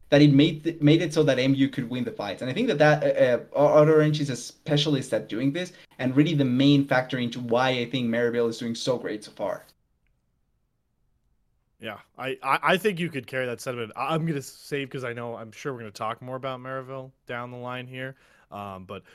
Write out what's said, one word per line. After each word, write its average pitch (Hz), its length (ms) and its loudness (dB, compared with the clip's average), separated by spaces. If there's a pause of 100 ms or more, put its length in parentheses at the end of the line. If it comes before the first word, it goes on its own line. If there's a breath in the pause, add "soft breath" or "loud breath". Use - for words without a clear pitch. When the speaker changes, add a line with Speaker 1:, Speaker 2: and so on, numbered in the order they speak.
Speaker 1:
that 143 140 6
it 147 100 8
made 147 320 4
th-, 160 160 -6
made 151 220 6
it 160 120 -4
so 160 80 4
that 135 160 4
M 131 160 2
U 135 140 4
could 120 200 -6
win 123 160 -6
the 113 60 -4
fights. 101 320 -8
And 123 80 -4
I 131 40 -6
think 233 140 0
that, 160 100 0
that, 151 260 4
uh, 127 340 2 (160)
uh, - 40 0
Odd 147 300 6
Orange 151 320 4
is 139 100 -2
a 123 60 -4
specialist 147 800 -2
at 107 140 -4
doing 131 240 -2
this, 180 200 -6 (260 soft breath)
and 127 180 -2
really 156 180 4
the 143 100 2
main 139 420 4
factor 127 320 0
into 120 220 -6
why 123 300 0
I 123 200 -2
think 123 180 -2
Maryville 117 400 0
is 113 100 -6
doing 117 160 -6
so 120 240 -4
great 101 260 -8
so - 80 -20
far. 98 340 -8 (2250)
Speaker 2:
Yeah, 107 160 -12 (200)
I, 131 240 -8
I, 135 200 0
I 165 140 2
think 185 220 -2
you 170 100 -4
could 135 180 -10
carry 131 200 -6
that 120 140 -8
sentiment. 120 340 -8
I, 135 200 -4
I'm 160 120 -2
gonna 143 160 -4
save, - 480 -10
'cause 131 140 -10
I 120 80 -8
know, 117 240 -10
I'm 110 160 -16
sure 143 200 -10
we're 120 80 -12
gonna 110 100 -14
talk 113 320 -8
more 127 140 -10
about 131 240 -8
Maryville 131 500 -12 (160)
down 123 240 -10
the 123 80 -14
line 123 280 -10
here. 131 300 -12 (360 soft breath)
Um, 98 320 -12
but 95 200 -14 (100)